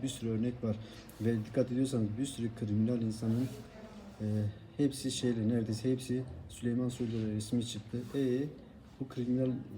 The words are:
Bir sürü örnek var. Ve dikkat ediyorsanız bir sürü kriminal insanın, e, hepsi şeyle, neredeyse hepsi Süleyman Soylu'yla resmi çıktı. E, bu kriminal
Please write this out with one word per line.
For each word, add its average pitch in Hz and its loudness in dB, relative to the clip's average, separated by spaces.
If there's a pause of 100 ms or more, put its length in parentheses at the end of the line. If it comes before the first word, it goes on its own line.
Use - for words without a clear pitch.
Bir 135 -2
sürü 113 -2
örnek 117 0
var. 110 2 (440)
Ve 110 4
dikkat 123 2
ediyorsanız 123 2 (100)
bir 139 0
sürü 117 -2 (100)
kriminal 110 2
insanın, 113 2 (720)
e, 107 0 (500)
hepsi 135 2
şeyle, 113 2
neredeyse 113 2
hepsi 127 0 (260)
Süleyman 120 0
Soylu'yla 113 0
resmi 107 0
çıktı. - -6 (160)
E, 135 2 (580)
bu 135 -4
kriminal 127 2 (280)